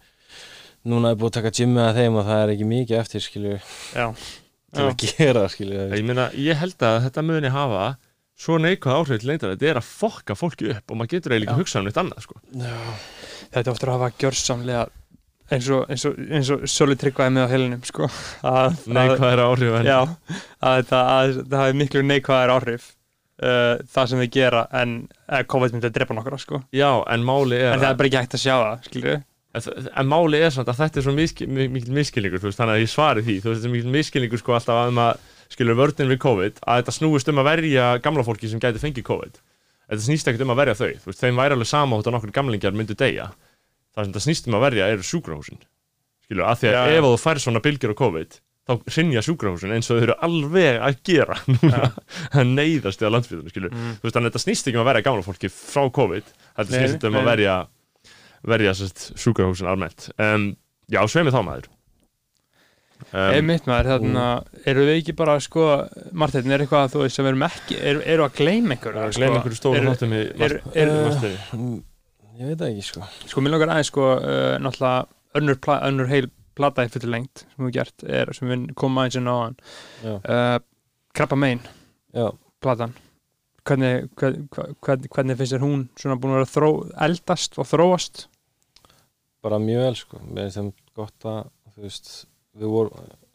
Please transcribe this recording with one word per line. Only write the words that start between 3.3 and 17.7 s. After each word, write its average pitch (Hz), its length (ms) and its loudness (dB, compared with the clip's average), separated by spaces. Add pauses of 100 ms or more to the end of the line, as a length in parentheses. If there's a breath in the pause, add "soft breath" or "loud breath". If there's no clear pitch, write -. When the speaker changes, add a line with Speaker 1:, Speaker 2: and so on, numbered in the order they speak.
Speaker 2:
Já. 123 120 -2 (640 loud breath)
Speaker 1:
til 143 100 -2
Speaker 2:
Já. 135 80 2
Speaker 1:
að 123 140 -4
gera, 120 440 4
skilur. 98 460 -6
Speaker 3:
Ég 107 100 -2
meina, 123 280 0
ég 147 260 -2
held 180 200 -6
að 113 260 2
þetta 156 200 -2
muni 156 260 0
hafa 127 340 0 (560)
svo 165 180 0
neikvæð 160 400 2
áhrif 131 240 0
til 131 80 -4
lengdar, 120 240 -2
þetta 139 160 0
er 135 80 2
að - 80 -6
fokka - 500 -6
fólki - 340 -4
upp 110 200 -10
og 113 80 -8
maður 117 160 -6
getur 165 180 -4
eiginlega 110 180 0
ekki 120 40 0
Speaker 2:
Já. 156 80 2
Speaker 3:
hugsað - 180 -4
um 98 60 -2
neitt 104 160 -2
annað, - 240 -8
sko. - 140 -20 (100)
Speaker 1:
Já. 123 260 -10 (760 loud breath)
Speaker 2:
Þetta 120 100 0
er 127 80 -2
ofta 120 140 -6
að 127 80 0
hafa 123 240 0
gjörsamlega 123 680 -2 (680)
eins 127 180 0
og, 131 200 2
eins 131 160 -4
og, 143 100 -2 (180)
eins 139 180 0
og 143 160 0
Sölvi 139 320 2
Tryggva 135 280 2
er 131 40 4
með 131 160 4
á 123 60 0
heilanum, 123 320 0